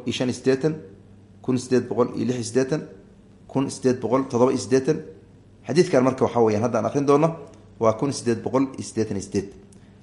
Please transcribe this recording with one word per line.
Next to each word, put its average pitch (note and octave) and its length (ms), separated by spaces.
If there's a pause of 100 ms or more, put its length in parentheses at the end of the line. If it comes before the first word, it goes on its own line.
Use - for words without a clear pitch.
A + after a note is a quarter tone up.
iyo A#2 80
shan B2+ 160
iyo A2+ 100
siddeetan, C3+ 340 (680)
kun B2+ 160
siddeed A#2+ 300
boqol A2 200 (100)
iyo A2+ 80
lix B2 100
iyo B2 80
siddeetan, C3 380 (680)
kun C3+ 220
siddeed B2 320
boqol A#2 240
toddoba B2 260
iyo B2+ 140
siddeetan. C3 320 (680)
Xadiidkan C#3+ 360
marka B2+ 220
waxaa A#2 160
weeyaan G#2+ 220
hadda A#2 160
aan G#2+ 60
akhrin C#3 200
doono C#3+ 240 (500)
waa A2 140
kun C#3 180
siddeed A2+ 300
boqol A#2 220 (100)
iyo A2 160
siddeetan G#2+ 280
iyo F#2 100
siddeed. F#2+ 200 (560)